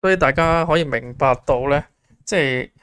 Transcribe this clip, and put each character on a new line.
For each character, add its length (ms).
所 120
以 40
大 140
家 340
可 140
以 60
明 300
白 200
到 220
呢， 160
即 120
係 340